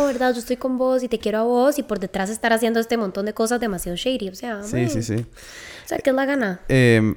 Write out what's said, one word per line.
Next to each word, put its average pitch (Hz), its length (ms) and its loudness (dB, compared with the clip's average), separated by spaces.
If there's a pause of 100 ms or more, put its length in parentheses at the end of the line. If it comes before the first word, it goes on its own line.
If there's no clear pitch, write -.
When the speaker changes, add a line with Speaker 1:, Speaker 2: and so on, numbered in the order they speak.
Speaker 1:
¿verdad? 254 280 2
Yo 240 60 -2
estoy 247 180 -4
con 254 200 -2
vos 254 260 2
y 254 60 -4
te 220 100 -2
quiero 214 200 -2
a 220 40 0
vos", 247 360 2
y - 40 -4
por 202 160 -4
detrás 190 300 -4
estar 226 240 0
haciendo 226 260 2
este 226 180 0
montón 196 280 -2
de 214 80 -4
cosas 226 260 0
demasiado 180 380 -4
shady? 220 320 -2
O 185 60 -12
sea, 226 280 -8
Speaker 2:
Sí, - 80 -8
Speaker 1:
mae. 123 180 2
Speaker 2:
sí, 110 140 -2
sí. 107 120 -2
Speaker 1:
O - 720 -10
sea, - 120 -4
¿qué - 120 0
es 262 40 2
la 269 100 2
gana? 247 440 -2
Speaker 2:
Em, 117 480 6